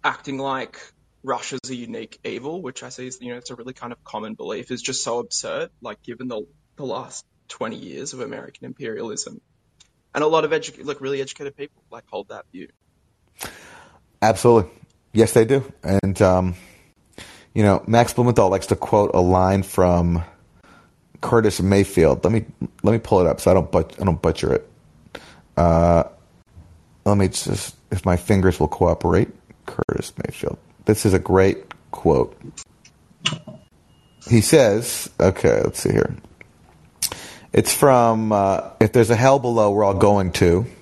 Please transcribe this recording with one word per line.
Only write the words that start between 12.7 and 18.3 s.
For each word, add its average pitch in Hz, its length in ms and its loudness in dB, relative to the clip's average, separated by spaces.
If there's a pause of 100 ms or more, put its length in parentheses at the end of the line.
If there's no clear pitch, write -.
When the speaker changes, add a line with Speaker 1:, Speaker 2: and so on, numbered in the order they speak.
Speaker 2:
Absolutely. 107 500 2 (420)
Yes, 107 200 2
they 113 120 6
do. 131 180 0 (200)
And, 95 380 0
um, 92 340 2 (1000)
you 107 80 2
know, 98 240 4
Max 117 260 2
Blumenthal 117 360 2